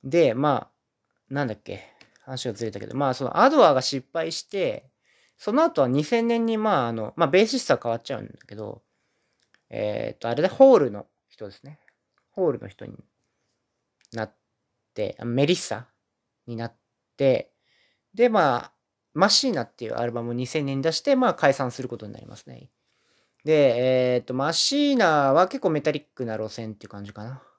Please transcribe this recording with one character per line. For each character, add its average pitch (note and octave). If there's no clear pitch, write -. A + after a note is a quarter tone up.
で、 C#3
ま C3+
あ、 -
な C#3
ん -
だ G#2+
っ -
け、 -
話 C3
が A#2
ず G#2+
れ G#2+
た G2+
け G#2
ど、 -
ま C3+
あ、 B2+
そ C#3+
の -
ア A3+
ド C#4+
ア D3+
が B2+
失 C3
敗 D#3+
し -
て、 F3
そ -
の C#4+
後 E4
は B2+
二 C#3
千 A#3
年 A#3
に、 A3+
ま G3
あ、 A#2
あ A#2
の、 A2+
ま E3+
あ、 C#3+
ベ F#3
ー A3+
シ B3+
ス -
ト -
は B2
変 A#2+
わ A2+
っ -
ち -
ゃ A2+
う G#2+
ん G#2+
だ -
け G#2
ど、 G#2+
え G#2+
ー -
っ -
と、 A2+
あ A#2+
れ C#3
だ、 F#3+
ホ C4+
ー G3+
ル C3
の G#2
人 -
で G2
す -
ね。 D3
ホ F#3
ー C#3
ル A#2+
の G#2
人 -
に -
な A2+
っ -
て、 G2+
あ、 -
メ B2
リ F3
ッ -
サ A2+
に A#2
な A#2
っ -
て、 C3+
で、 A#3
ま D#3+
あ、 -
マ F#3+
シ C4
ー -
ナ C3+
っ -
て -
い A2
う A#2
ア A#2
ル A#2+
バ A#2
ム A#2
を -
二 B2
千 D3
年 C3+
に C3+
出 D#3+
し -
て、 C#4
ま B3+
あ、 E3+
解 C#3
散 B2+
す C3
る B2
こ A#2
と G#2+
に G#2
な A2
り A2
ま A2
す -
ね。 C3
で、 B2+
え B2
ー A#2+
っ -
と、 B2+
マ C#3
シ C#4+
ー C4+
ナ D3+
は F3
結 C4+
構 F#3
メ D3+
タ D3+
リ C#3+
ッ -
ク B2
な A2
路 G#2+
線 A2
っ -
て G#2+
い -
う -
感 G2+
じ G2+
か G#2
な。 C3